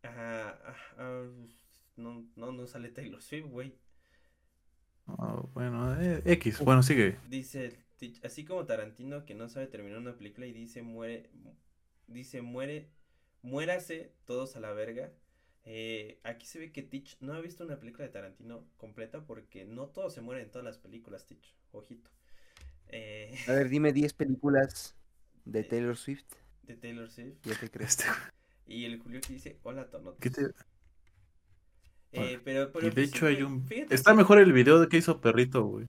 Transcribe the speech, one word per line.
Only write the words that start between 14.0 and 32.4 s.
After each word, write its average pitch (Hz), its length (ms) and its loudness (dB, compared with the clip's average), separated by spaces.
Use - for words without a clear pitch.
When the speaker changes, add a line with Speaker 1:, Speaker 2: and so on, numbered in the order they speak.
Speaker 1:
todos 127 320 -8
a 117 40 -16
la 107 120 -10
verga". 113 400 -10
Eh, 110 580 -12
aquí 117 220 -14
se - 120 -18
ve 160 140 -18
que 139 100 -16
Tich - 380 -16
no 135 140 -12
ha 160 60 -10
visto 170 240 -16
una 147 140 -12
película 117 260 -18
de 131 80 -16
Tarantino 113 540 -18
completa 113 480 -16
porque 110 400 -18
no 117 220 -14
todos 180 260 -10
se - 80 -18
mueren 123 260 -12
en 107 40 -20
todas 123 140 -16
las 110 140 -14
películas, 104 480 -20
Tich. - 280 -20
Ojito. 117 380 -20
Eh, 110 460 -16
Speaker 3:
A 127 40 2
ver, 135 180 2
dime 147 220 2
diez 147 200 2
películas 135 840 0
de 110 140 -4
Speaker 1:
Eh, 107 40 -4
Speaker 3:
Taylor 120 320 -2
Swift. 139 280 -12
Speaker 1:
de 117 120 -20
Taylor 117 340 -16
Swift. 123 340 -18
Speaker 3:
Ya 110 140 -6
te 113 120 -12
creo. 107 160 -10
Speaker 2:
Este - 180 0
Speaker 1:
Y 120 180 -10
el 117 160 -10
Julio 120 200 -12
que 135 140 -12
dice, - 280 -18
"Hola, 127 280 -14
Tonotes". 92 300 -18
Speaker 2:
¿Qué 127 100 -4
te 139 200 -4
Speaker 1:
Eh, 127 220 -6
Speaker 2:
Hola. 123 100 -14